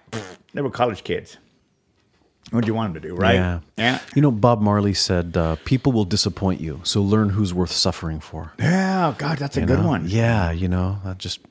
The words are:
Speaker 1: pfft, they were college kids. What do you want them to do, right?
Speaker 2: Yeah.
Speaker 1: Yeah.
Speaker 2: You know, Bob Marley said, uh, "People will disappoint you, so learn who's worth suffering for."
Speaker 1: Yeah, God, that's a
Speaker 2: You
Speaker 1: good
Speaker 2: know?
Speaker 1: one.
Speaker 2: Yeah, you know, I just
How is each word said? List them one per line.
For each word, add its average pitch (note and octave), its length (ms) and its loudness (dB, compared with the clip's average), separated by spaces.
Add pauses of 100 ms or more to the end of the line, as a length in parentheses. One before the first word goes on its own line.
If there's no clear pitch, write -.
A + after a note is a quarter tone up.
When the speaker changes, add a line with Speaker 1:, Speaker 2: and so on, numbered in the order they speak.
(100)
Speaker 1:
pfft, G2 280 -12 (160)
they C#3+ 80 -4
were C3 80 -2
college A#2 340 -2
kids. - 320 -6 (1160)
What A#2 140 0
do G#2+ 40 0
you A2 60 0
want A2 200 -2
them D#2 80 -10
to D#2 60 -10
do, F2 60 -8
right? G2 200 4
Speaker 2:
Yeah. F2+ 260 0 (180)
Speaker 1:
Yeah. A#2+ 200 0 (160)
Speaker 2:
You C#3+ 80 4
know, D3 80 6
Bob A#2 300 4
Marley G#2 340 2
said, F2 420 0
uh, E2 280 2
"People C3 280 2
will G#2+ 120 2
disappoint F#2+ 560 0
you, D#2 240 -8
so - 180 0
learn G#2 280 4
who's F#2+ 240 0
worth F2+ 180 -2
suffering D#2+ 480 -2
for." D#2+ 380 -12
Speaker 1:
Yeah, F3+ 580 0
God, D#3+ 220 -4
that's C#3 180 -6
a C#3 40 0
Speaker 2:
You - 60 0
Speaker 1:
good C3 140 2
Speaker 2:
know? A#2+ 80 2
Speaker 1:
one. E2+ 200 0
Speaker 2:
Yeah, A2 420 2
you F2 180 -2
know, F#2 360 0
I F#2 100 -8
just F#2 260 -10 (100)